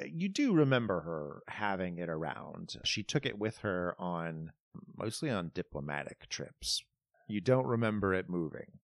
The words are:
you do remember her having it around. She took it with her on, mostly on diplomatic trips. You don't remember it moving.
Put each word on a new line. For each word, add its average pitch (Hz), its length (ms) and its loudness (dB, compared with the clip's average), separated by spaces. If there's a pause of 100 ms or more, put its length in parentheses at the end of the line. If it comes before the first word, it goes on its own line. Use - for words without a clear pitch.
you 165 240 -2
do 247 240 4
remember 123 480 6
her 76 460 -4
having 92 500 0
it 85 100 -2
around. 80 720 -6
She - 200 0
took 139 240 0
it 110 120 -4
with 107 200 -2
her 90 400 0
on, 85 540 -4 (440)
mostly 117 320 -4
on 90 240 -2
diplomatic 73 760 -6
trips. - 520 -6 (460)
You 104 140 -2
don't 127 240 4
remember 107 480 4
it 92 160 0
moving. - 480 -4 (140)